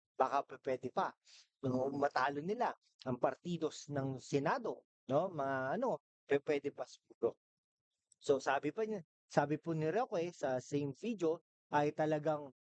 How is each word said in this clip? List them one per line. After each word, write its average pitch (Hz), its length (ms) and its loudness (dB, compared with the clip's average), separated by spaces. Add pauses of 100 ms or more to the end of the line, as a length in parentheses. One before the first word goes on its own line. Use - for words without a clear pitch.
(160)
baka 131 320 2
pe-, 135 160 -14
pwede 127 280 -2
pa. 175 200 0 (520)
No, 127 280 0
matalo 143 480 2
nila 196 320 0 (360)
ang 123 100 0
partidos 160 720 -2
ng 135 320 -4
Senado, 147 640 -2 (240)
no? 160 240 2
Mga 135 480 -2
ano, 226 240 0 (240)
pe-, 143 160 2
pwede 143 320 0
pa - 80 -6
siguro. - 560 -4 (840)
So, 139 160 2
sabi 139 320 2
pa 220 160 -2
niya, 214 160 -4 (240)
sabi 147 320 2
po 165 160 -4
ni 156 160 0
Roque 185 400 0
sa 131 320 -2
same 143 320 -2
video, 180 480 -2 (320)
ay 147 160 4
talagang, 151 720 -2